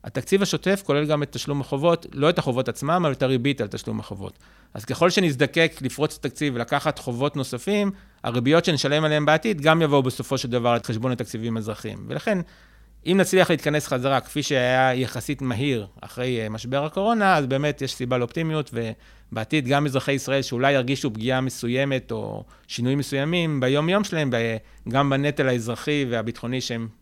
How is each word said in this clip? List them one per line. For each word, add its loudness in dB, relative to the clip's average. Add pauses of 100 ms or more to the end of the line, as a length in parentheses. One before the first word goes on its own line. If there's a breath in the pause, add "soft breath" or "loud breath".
התקציב 0
השוטף 0
כולל 2
גם 0
את -6
תשלום -4
החובות, 0
לא 2
את 0
החובות 0
עצמם, -4
אבל 2
את -2
הריבית 0
על -2
תשלום -8
החובות. -12 (360 soft breath)
אז -10
ככל 4
שנזדקק 2
לפרוץ -2
את -14
התקציב -2
ולקחת -2
חובות -2
נוספים, 0 (340 loud breath)
הריביות 4
שנשלם 2
עליהם 2
בעתיד 2
גם 4
יבואו 6
בסופו -2
של -4
דבר 2
על 4
חשבון -2
התקציבים -4
האזרחיים. -8
ולכן, -2 (680 soft breath)
אם 2
נצליח 4
להתכנס 0
חזרה, 2
כפי -6
שהיה 2
יחסית -4
מהיר -2 (140)
אחרי, -4
אה, -4
משבר -4
הקורונה, 2
אז 2
באמת 0
יש -4
סיבה -2
לאופטימיות, -2 (640 soft breath)
ובעתיד -2
גם 4
אזרחי 0
ישראל 0
שאולי 2
ירגישו 0
פגיעה 0
מסוימת -2
או -6 (240 soft breath)
שינויים 0
מסוימים 0
ביום-יום 2
שלהם, -2
ב-, 0 (320 soft breath)
גם 2
בנטל 0
האזרחי -2
והביטחוני -4
שהם -6 (140)